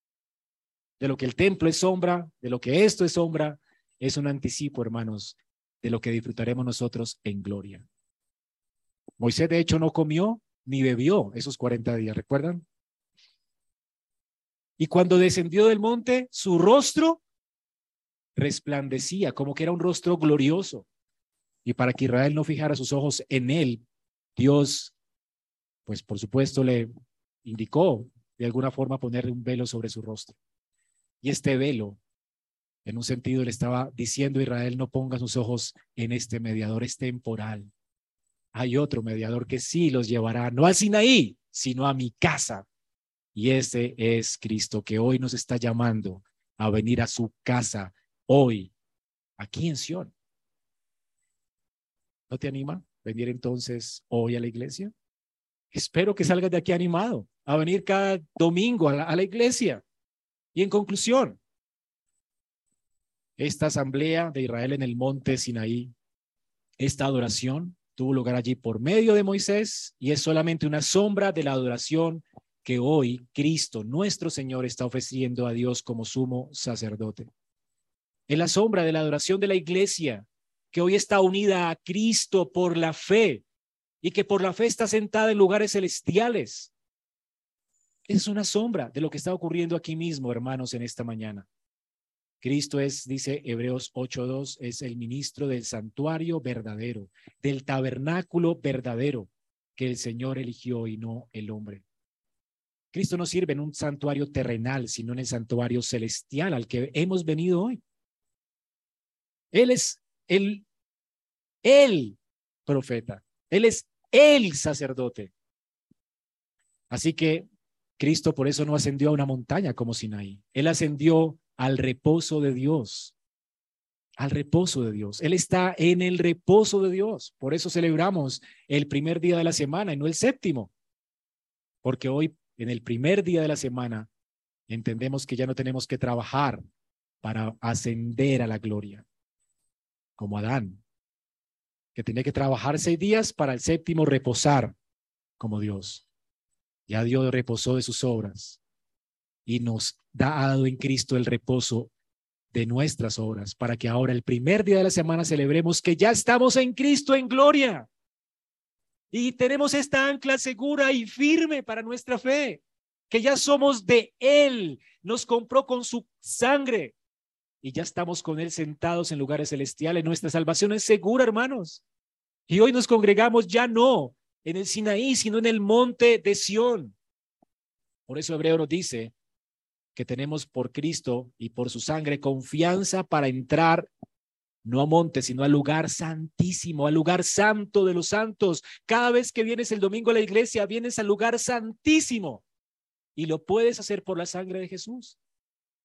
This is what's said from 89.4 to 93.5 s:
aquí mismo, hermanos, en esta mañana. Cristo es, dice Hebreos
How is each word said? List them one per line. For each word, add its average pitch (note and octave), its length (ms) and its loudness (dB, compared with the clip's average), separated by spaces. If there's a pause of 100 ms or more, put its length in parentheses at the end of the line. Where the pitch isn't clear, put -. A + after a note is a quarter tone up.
aquí D#3+ 200 -6
mismo, D3+ 360 -4
hermanos, B2+ 420 -6
en A#2+ 80 -6
esta A#2+ 220 -10
mañana. A2 440 -10 (920)
Cristo C#3+ 380 -2
es, C#3 280 -4
dice C3+ 380 -6
Hebreos B2 480 -6